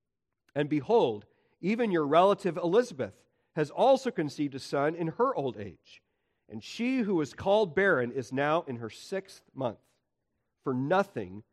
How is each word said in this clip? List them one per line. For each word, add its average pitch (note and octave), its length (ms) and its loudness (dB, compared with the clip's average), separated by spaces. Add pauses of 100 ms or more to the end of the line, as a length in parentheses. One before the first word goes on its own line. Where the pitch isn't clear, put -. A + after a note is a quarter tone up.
(520)
And D3 160 -2
behold, D3 580 2 (340)
even A3 320 0
your D#3 140 2
relative F3 500 4
Elizabeth F3 580 0 (400)
has D3+ 160 -2
also B3 400 4
conceived C#3+ 460 -4
a - 20 -8
son D3+ 380 -2
in E3+ 120 -2
her B3 240 0
old C3+ 240 -4
age. - 460 -14 (460)
And G#2+ 160 -14
she B3+ 360 -2
who G3+ 160 0
was D3+ 180 -2
called G3 400 0
barren D#3+ 360 2
is B2+ 220 -6
now D3+ 340 0
in B2+ 100 -8
her A2+ 140 -10
sixth - 540 -12 (100)
month, A#2+ 240 -6 (840)
for C3+ 100 -2
nothing B2+ 800 -2